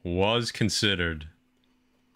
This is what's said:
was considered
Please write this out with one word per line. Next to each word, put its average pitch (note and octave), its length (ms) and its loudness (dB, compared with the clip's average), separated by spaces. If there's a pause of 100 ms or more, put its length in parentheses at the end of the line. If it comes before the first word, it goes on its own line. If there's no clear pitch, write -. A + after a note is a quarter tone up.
was G2+ 480 0
considered F2 760 0 (880)